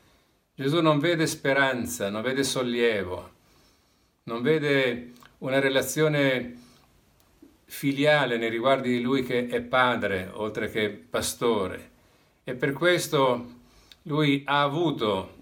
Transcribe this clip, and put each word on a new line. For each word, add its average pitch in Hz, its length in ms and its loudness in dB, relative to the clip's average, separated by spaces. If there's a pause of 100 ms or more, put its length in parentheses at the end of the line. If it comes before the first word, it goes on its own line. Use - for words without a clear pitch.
(540)
Gesù 147 260 0
non 156 200 4
vede 160 260 2
speranza, 131 840 0
non 107 140 -6
vede 131 220 0
sollievo, 117 880 -2 (920)
non 117 180 -8
vede 139 720 0 (260)
una 135 200 0
relazione 135 1040 2 (1040)
filiale 139 760 0
nei 113 100 -2
riguardi 123 420 0
di 123 120 0
Lui 127 220 0
che 123 240 -2
è 120 120 -2
padre, 104 720 0
oltre 107 380 -6
che 107 180 0
pastore. 107 1000 -4 (540)
E 131 100 -6
per 139 180 -2
questo 139 840 2 (460)
Lui 143 440 0
ha 143 160 2
avuto, 131 800 -2